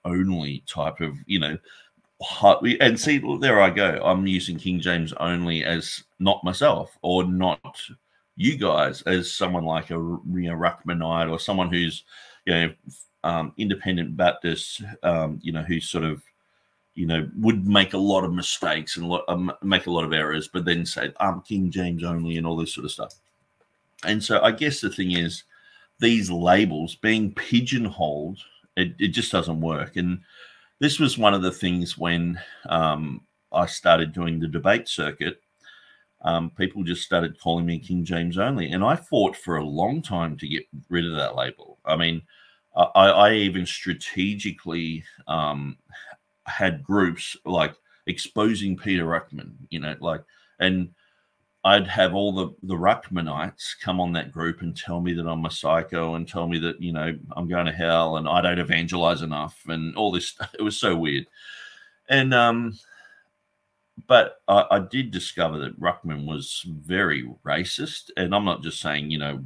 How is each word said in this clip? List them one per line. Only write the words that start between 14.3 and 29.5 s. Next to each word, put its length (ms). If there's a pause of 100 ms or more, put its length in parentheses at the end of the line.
um, 400
you 80
know, 120
who 180
sort 240
of, 180 (720)
you 100
know, 320
would 280
make 280
a 40
lot 280
of 80
mistakes 640
and 100
lo-, 220
um, 320
make 260
a 40
lot 120
of 80
errors, 380
but 160
then 200
say, 360
"I'm 200
King 300
James 320
only," 320
and 100
all 120
this 160
sort 100
of 80
stuff. 220 (920)
And 180
so 200
I 100
guess 300
the 80
thing 220
is, 320 (560)
these 300
labels 680
being 380
pigeonholed, 1080 (360)
it, 240
it 100
just 220
doesn't 300